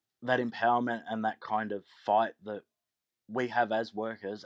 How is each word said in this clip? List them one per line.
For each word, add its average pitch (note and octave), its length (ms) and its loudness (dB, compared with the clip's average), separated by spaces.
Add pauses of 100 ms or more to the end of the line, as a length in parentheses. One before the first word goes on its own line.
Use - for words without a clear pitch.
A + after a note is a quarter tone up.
(240)
that B2 160 2
empowerment A#2+ 680 2
and A2 180 -4
that A2 140 -2
kind G#2+ 320 -2
of G2 120 -6 (200)
fight G#2+ 300 4 (100)
that G#2 200 -8 (640)
we A#2+ 220 -2
have A2+ 220 2
as A2 220 0
workers G#2+ 520 -6